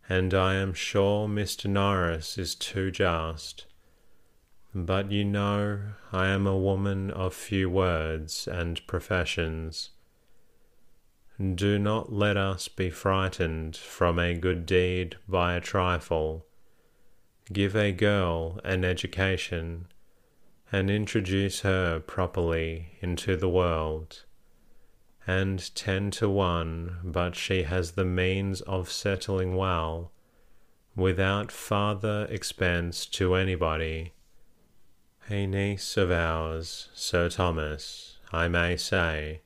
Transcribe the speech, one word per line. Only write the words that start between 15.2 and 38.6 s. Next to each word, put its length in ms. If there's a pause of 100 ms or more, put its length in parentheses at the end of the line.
by 280
a 80
trifle. 880 (1040)
Give 200
a 200
girl 720
an 180
education, 1040 (840)
and 220
introduce 680
her 400
properly 1000
into 380
the 120
world, 760 (1000)
and 480
ten 380
to 180
one 720
but 320
she 300
has 300
the 100
means 560
of 320
settling 640
well, 560 (880)
without 520
farther 800
expense 760
to 280
anybody. 800 (1160)
A 180
niece 480
of 160
ours, 840
Sir 360
Thomas, 880 (160)
I 160
may 260